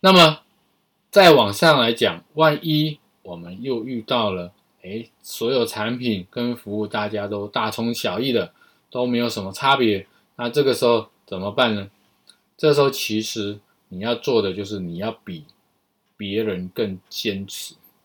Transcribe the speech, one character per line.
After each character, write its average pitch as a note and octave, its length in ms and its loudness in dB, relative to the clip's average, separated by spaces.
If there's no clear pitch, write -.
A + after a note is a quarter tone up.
那 F#3+ 120 6
么 D#3+ 300 8
再 F#3 220 10
往 A2 200 6
上 D3+ 280 4
来 A#2 120 2
讲， F#2+ 300 0
万 D3+ 280 4
一 D3+ 360 0
我 E3+ 120 -14
们 F2 280 -14
又 A#2+ 220 -4
遇 A#2+ 180 -8
到 A2 280 0
了， F2+ 220 -8
诶， G#2+ 280 -12
所 - 280 -6
有 B2+ 140 2
产 A2+ 340 -6
品 G#2+ 320 -4
跟 A#2+ 260 -6
服 G#2 220 -8
务 G#2 80 -4
大 G#2 220 -6
家 G2+ 180 -6
都 G2+ 220 -6
大 A2 220 -4
同 A#2 220 -4
小 G#2+ 280 -4
异 C3 120 -2
的， F#2+ 200 -2
都 B2 160 -4
没 B2 120 0
有 A#2+ 100 0
什 A2 140 -6
么 F#2+ 80 -8
差 C3+ 260 2
别， G#2+ 300 0
那 A#2+ 120 -6
这 C#3 140 0
个 C3+ 100 2
时 A#2+ 120 -2
候 A#2 240 2
怎 F#2+ 140 -10
么 G2+ 100 -6
办 A#2 240 0
呢？ G2+ 160 -8
这 D3+ 160 2
时 C#3+ 80 4
候 C#3 80 4
其 A2 320 -4
实 G#2 400 -8
你 F#2 100 -14
要 A2+ 160 -4
做 A#2 260 0
的 G2 120 -2
就 G2 120 -8
是 G2+ 160 -10
你 E2+ 160 -8
要 G#2+ 160 -6
比 F#2 200 -14
别 G#2 260 -6
人 F#2 260 -6
更 G2 300 -6
坚 G2 380 -6
持。 - 280 -14